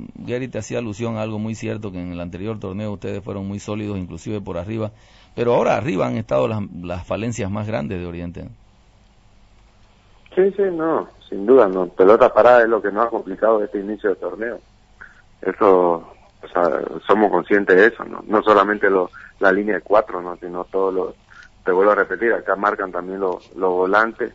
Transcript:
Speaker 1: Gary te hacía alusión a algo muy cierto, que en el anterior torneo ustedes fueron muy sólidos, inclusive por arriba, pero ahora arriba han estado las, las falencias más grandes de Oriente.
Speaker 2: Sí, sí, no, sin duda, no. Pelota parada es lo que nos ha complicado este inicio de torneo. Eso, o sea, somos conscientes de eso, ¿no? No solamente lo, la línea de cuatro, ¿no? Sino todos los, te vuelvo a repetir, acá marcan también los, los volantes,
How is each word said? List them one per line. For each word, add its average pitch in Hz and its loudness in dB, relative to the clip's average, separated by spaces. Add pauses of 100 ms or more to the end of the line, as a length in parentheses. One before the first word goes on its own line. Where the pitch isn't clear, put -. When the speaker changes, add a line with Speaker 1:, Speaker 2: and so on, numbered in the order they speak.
(160)
Speaker 1:
Gary 123 -8
te 120 -10
hacía 120 -6
alusión 113 -6
a 107 -6
algo 110 -6
muy 110 -6
cierto, 107 -8
que 90 -10
en 87 -10
el 85 -10
anterior 90 -8
torneo 104 -8
ustedes 101 -10
fueron 98 -8
muy 101 -8
sólidos, 104 -6
inclusive 92 -8
por 90 -8
arriba, 107 -6 (440)
pero 120 0
ahora 139 2
arriba 135 -2
han 123 -4
estado 123 0
las, 110 -4 (220)
las 87 -8
falencias 107 -4
más 104 -6
grandes 110 -6
de 87 -8
Oriente. 85 -10 (1900)
Speaker 2:
Sí, 190 4
sí, 202 -2
no, 160 -2 (220)
sin 98 -8
duda, 123 8
no. 92 -2
Pelota 110 6
parada 120 8
es 113 2
lo 113 0
que 98 -4
nos 110 0
ha 117 -6
complicado 104 0
este 104 -6
inicio 101 -4
de 90 -2
torneo. 95 -8 (800)
Eso, 92 4 (480)
o 78 -18
sea, 82 0 (260)
somos 101 4
conscientes 92 2
de 95 8
eso, 113 -2
¿no? 87 -12
No 104 0
solamente 104 4
lo, 95 2 (300)
la 98 4
línea 101 0
de 85 -6
cuatro, 98 0
¿no? 87 -10
Sino 87 -10
todos 95 -2
los, 90 -4 (500)
te 92 0
vuelvo 98 4
a 101 4
repetir, 98 0
acá 95 -2
marcan 101 -2
también 90 -6
los, 92 -6
los 92 0
volantes, 107 0